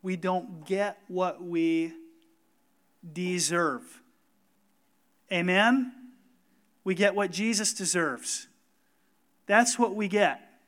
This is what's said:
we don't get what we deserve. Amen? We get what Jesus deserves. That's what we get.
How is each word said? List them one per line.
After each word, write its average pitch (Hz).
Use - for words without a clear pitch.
we 185
don't 180
get 196
what 180
we 165
deserve. 170
Amen? 202
We 190
get 190
what 202
Jesus 208
deserves. 165
That's 240
what 214
we 214
get. 185